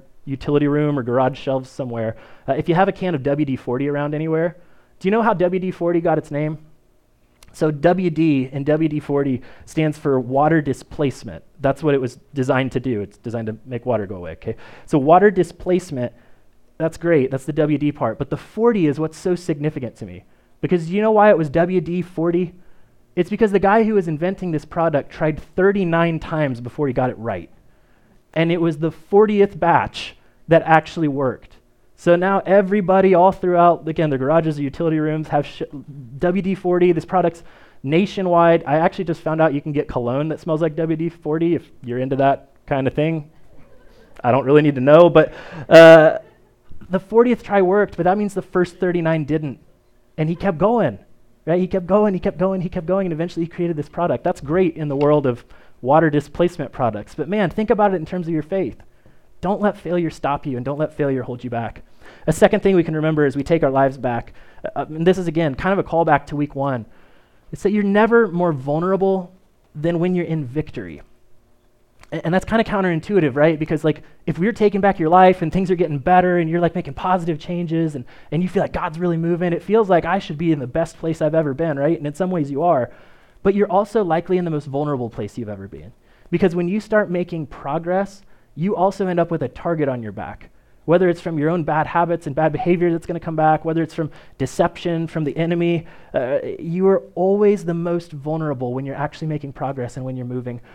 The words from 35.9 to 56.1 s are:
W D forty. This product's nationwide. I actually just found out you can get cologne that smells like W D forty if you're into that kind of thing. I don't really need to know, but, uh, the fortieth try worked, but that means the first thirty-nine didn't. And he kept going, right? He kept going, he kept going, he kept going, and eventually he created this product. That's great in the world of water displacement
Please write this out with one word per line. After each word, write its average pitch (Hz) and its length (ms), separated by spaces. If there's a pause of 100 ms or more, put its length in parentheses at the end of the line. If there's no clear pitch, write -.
W 180 240
D 185 140
forty. 180 360
This 165 140
product's 170 380 (400)
nationwide. 170 800
I 143 120
actually 180 280
just 160 160
found 160 180
out 160 140
you 143 80
can 156 100
get 147 160
cologne 131 420
that 151 100
smells 156 220
like 160 140
W 160 220
D 165 120
forty 165 460
if - 140 (140)
you're 120 160
into 131 160
that 135 340 (160)
kind 135 220
of - 60
thing. 151 360 (960)
I 120 80
don't 127 140
really 147 180
need 143 120
to 127 60
know, 156 280
but, 156 240 (360)
uh, 165 480 (720)
the 185 100
fortieth 233 440
try 202 180
worked, 190 340
but 170 100
that 180 120
means 208 160
the 190 80
first - 380
thirty-nine 165 460
didn't. 147 340 (580)
And 156 100
he 170 80
kept 180 220
going, 180 420 (460)
right? 170 140
He 185 80
kept 180 200
going, 208 260
he 180 60
kept 175 180
going, 185 240
he 165 80
kept 170 180
going, 190 180
and 175 80
eventually 165 320
he 165 40
created 170 280
this 147 120
product. 170 340
That's 180 180
great 165 340
in 151 140
the 139 60
world 147 300
of 120 200 (360)
water 156 280
displacement 147 640